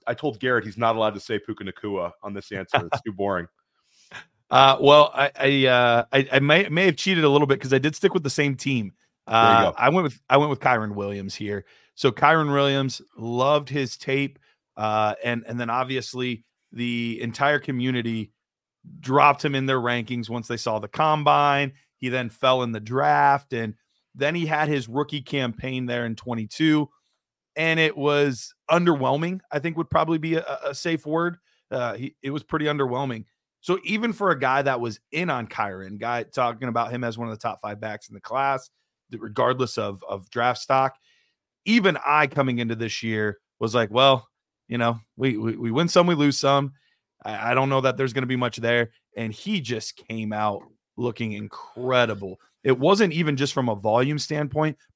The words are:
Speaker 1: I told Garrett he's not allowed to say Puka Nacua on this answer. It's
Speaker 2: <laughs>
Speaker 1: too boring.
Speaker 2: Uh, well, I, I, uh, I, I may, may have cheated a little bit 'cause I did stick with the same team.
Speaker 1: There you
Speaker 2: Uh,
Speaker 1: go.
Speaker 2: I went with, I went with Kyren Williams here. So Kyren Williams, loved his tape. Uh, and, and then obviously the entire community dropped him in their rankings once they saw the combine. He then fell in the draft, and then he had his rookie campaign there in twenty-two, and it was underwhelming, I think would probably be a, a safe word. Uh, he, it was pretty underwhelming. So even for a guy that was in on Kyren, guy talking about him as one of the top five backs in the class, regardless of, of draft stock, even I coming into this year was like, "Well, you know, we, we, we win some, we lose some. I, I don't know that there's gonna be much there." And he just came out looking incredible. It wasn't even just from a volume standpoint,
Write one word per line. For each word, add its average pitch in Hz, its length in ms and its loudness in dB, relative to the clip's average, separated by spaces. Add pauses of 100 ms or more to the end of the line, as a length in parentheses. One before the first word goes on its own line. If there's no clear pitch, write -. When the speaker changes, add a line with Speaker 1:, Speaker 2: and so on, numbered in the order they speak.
Speaker 1:
I 120 80 -2
told 127 240 -6
Garrett 123 260 0
he's 104 140 -12
not 113 160 2
allowed 107 200 0
to 98 60 -12
say 107 200 -4
Puka 104 240 -10
Nacua 92 480 -6 (100)
on 101 120 -10
this 98 180 -12
answer. 95 400 -2
It's - 80 -4
Speaker 2:
<laughs> - 60 -14
Speaker 1:
too 107 60 -6
boring. 92 360 -4 (1000)
Speaker 2:
Uh, 135 300 8
well, 147 320 10
I, 139 240 2
I, 139 300 2
uh, 123 460 4
I, 135 220 2
I 139 40 4
may, 151 300 4
may 170 180 2
have 160 100 2
cheated 175 280 2
a 147 40 6
little 143 200 4
bit 135 120 2
'cause 131 120 -2
I 135 60 4
did 151 180 0
stick 196 180 2
with 180 80 0
the 139 80 -4
same 143 240 0
team. 120 380 -4 (340)
Speaker 1:
There 110 100 0
you 113 40 8
Speaker 2:
Uh, 113 320 6
Speaker 1:
go. - 40 -14
Speaker 2:
I 123 120 2
went 175 160 2
with, - 160 -6 (100)
I 131 60 6
went 147 140 4
with 135 100 -4
Kyren 110 340 0
Williams 101 400 -6
here. 101 300 -8 (320)
So 131 160 2
Kyren 151 400 4
Williams, 139 500 0 (140)
loved 131 540 0
his 135 260 -4
tape. 139 420 -4 (380)
Uh, 107 480 0
and, 117 240 -4
and 120 100 -8
then 117 120 -6
obviously 123 720 -4 (260)
the 120 500 -4
entire 139 380 0
community 123 720 -4 (680)
dropped 139 440 4
him 139 120 -2
in 135 100 -2
their 131 140 0
rankings 120 500 -4
once 117 160 -8
they 117 100 -6
saw 110 220 -4
the 104 80 -6
combine. 147 840 2 (240)
He 127 140 -6
then 123 200 -4
fell 127 320 2
in 117 80 -4
the 110 80 -6
draft, 139 760 2
and 113 220 -6 (400)
then 143 220 -2
he 165 100 -2
had 151 220 0
his 135 200 -2
rookie 143 320 -4
campaign 127 640 -6
there 120 200 -4
in 113 80 -6
twenty-two, 139 760 -2 (680)
and 160 240 0
it 156 160 2
was 143 580 0 (160)
underwhelming, 165 720 2 (100)
I 147 80 -4
think 156 180 -4
would 165 140 -6
probably 160 280 0
be 160 180 -2
a, 139 280 -6
a 143 120 -6
safe 165 280 -4
word. 170 340 -2 (340)
Uh, 123 220 -4
he, 123 280 -10
it 135 80 -8
was 147 140 -8
pretty 151 220 -4
underwhelming. 131 580 -2 (380)
So 190 200 -2
even 214 300 -2
for 196 180 -2
a 147 80 0
guy 131 240 2
that 131 180 0
was 113 200 -6 (100)
in 170 180 -4
on 123 200 -4
Kyren, 98 500 -8
guy 117 240 -4
talking 120 460 -4
about 117 240 -2
him 123 100 -6
as 113 160 -6
one 117 80 -8
of 110 80 -8
the - 80 -14
top 110 200 -6
five 104 180 -10
backs 107 280 -12
in 107 60 -20
the 98 60 -20
class, 135 500 -4 (400)
regardless 120 680 -2
of, 101 320 -6
of 98 220 -10
draft 120 300 0
stock, 135 340 0 (680)
even 196 420 4
I 147 220 4
coming 131 320 0
into 113 160 -4
this 113 260 -6
year 107 360 -2 (200)
was 110 160 -2
like, 113 160 2
"Well, 127 380 4 (400)
you 120 100 -6
know, 117 220 -2 (160)
we, 127 200 -2
we, 113 200 -4
we 117 160 -4
win 165 160 0
some, 175 180 4
we 175 80 2
lose 143 240 2
some. 139 360 0 (500)
I, 107 260 -6
I 123 40 0
don't 135 160 2
know 135 100 2
that 127 160 0
there's 131 160 -2
gonna 131 140 -4
be 127 100 -2
much 123 220 -4
there." 117 340 0 (240)
And 110 160 -6
he 196 280 -4
just 117 360 -8
came 110 360 -8
out 107 300 -2 (340)
looking 117 340 -4
incredible. 107 1120 -4 (240)
It 131 120 4
wasn't 185 360 2
even 151 240 0
just 139 160 -2
from 127 160 -2
a 107 80 -2
volume 120 420 0
standpoint, 147 580 -2 (200)